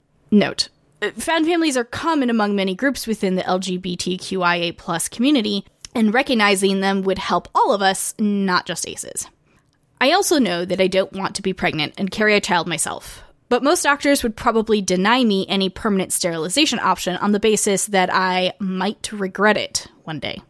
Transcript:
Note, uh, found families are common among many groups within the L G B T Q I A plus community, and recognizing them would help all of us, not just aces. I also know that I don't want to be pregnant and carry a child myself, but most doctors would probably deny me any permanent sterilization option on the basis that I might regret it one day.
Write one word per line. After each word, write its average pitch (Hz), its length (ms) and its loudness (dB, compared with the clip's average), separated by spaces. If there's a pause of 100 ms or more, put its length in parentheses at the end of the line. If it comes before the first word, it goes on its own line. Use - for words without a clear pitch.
(320)
Note, 185 360 2 (320)
uh, 202 120 -4
found 320 340 0
families 320 300 2
are 247 80 0
common 285 440 -2
among 208 280 0
many 190 180 -2
groups 262 320 -2
within 202 300 -2
the 185 100 -4
L 185 140 0
G 185 160 -4
B 180 180 -6
T 180 240 -4
Q 190 240 -6
I 175 140 2
A 170 160 -4
plus - 360 -6
community, 220 560 0 (300)
and 220 180 2
recognizing 202 680 2
them 196 220 0
would 185 160 2
help 175 360 -2
all 392 180 4
of 196 100 0
us, 190 360 0
not 202 480 0
just - 220 -6
aces. - 400 -10 (720)
I 269 120 4
also 359 260 2
know 180 260 0
that 185 160 -2
I 190 60 6
don't 185 260 0
want 190 220 -6
to - 80 -10
be 190 100 0
pregnant 151 460 -2
and 190 100 -2
carry 214 280 2
a 202 40 4
child 180 280 0
myself, - 560 -6 (240)
but 247 160 2
most 330 180 4
doctors 285 400 2
would 220 140 -2
probably 220 440 2
deny 196 440 2
me 196 240 2
any 190 200 0
permanent 190 440 -2
sterilization 180 640 -2
option 180 380 -2
on 202 160 0
the 202 80 2
basis 208 460 2
that 190 280 2
I 185 460 0
might 190 500 -4
regret 202 460 0
it - 320 -6 (160)
one 156 160 -10
day. 98 300 -8